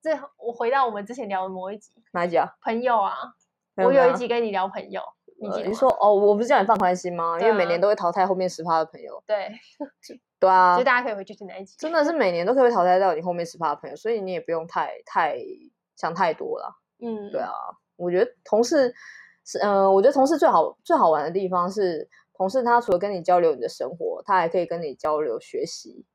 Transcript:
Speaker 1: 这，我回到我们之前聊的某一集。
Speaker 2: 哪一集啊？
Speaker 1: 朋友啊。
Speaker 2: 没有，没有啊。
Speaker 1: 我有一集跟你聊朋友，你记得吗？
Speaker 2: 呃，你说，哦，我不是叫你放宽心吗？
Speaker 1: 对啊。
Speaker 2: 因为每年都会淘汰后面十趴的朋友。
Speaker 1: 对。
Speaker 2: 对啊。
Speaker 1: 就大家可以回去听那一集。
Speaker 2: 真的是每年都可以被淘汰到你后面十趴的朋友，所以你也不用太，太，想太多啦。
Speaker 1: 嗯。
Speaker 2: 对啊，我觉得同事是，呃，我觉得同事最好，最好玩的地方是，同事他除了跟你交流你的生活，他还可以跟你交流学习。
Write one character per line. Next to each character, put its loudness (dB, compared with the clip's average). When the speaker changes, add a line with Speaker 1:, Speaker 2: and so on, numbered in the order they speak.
Speaker 1:
这， -4
我 -8
回 -2
到 2
我 -2
们 -8
之 -12
前 -10
聊 -4
的 -6
某 -10
一 -12
集。 -20
Speaker 2:
哪 -2
一 -2
集 2
啊？ 0
Speaker 1:
朋 -4
友 0
啊。 -2
Speaker 2:
没 0
有， 6
没 4
有 6
啊。 4
Speaker 1:
我 6
有 2
一 -6
集 -6
跟 -2
你 -2
聊 -2
朋 -12
友， -10
你 -10
记 -6
得 -6
吗？ -8
Speaker 2:
呃， -4
你 -4
说， 4
哦， 6
我 6
不 0
是 -2
叫 4
你 2
放 4
宽 2
心 -6
吗？ -2
Speaker 1:
对 2
啊。 6
Speaker 2:
因 4
为 2
每 2
年 0
都 4
会 4
淘 -2
汰 2
后 0
面 -2
十 -10
趴 2
的 0
朋 -20
友。 -18
Speaker 1:
对。 -4
Speaker 2:
对 4
啊。 6
Speaker 1:
就 2
大 2
家 -2
可 -4
以 -6
回 -10
去 -18
听 -18
那 -16
一 -14
集。 -20
Speaker 2:
真 -6
的 2
是 -2
每 0
年 -2
都 2
可 2
以 6
被 6
淘 2
汰 4
到 2
你 -6
后 -6
面 -6
十 -16
趴 -2
的 -8
朋 -16
友， -14
所 -6
以 -2
你 -8
也 -6
不 -12
用 -6
太， -6
太， -2
想 -6
太 0
多 -8
啦。 -12
Speaker 1:
嗯。 -10
Speaker 2:
对 -6
啊， -8
我 -6
觉 2
得 -6
同 0
事 0
是， -12
呃， 2
我 6
觉 6
得 4
同 4
事 0
最 4
好， 2
最 0
好 6
玩 0
的 -6
地 -4
方 -2
是， -4
同 -2
事 -2
他 4
除 -2
了 2
跟 -2
你 -6
交 4
流 4
你 -8
的 -4
生 -8
活， -8
他 2
还 2
可 -2
以 -2
跟 -8
你 -8
交 -4
流 -6
学 -8
习。 -18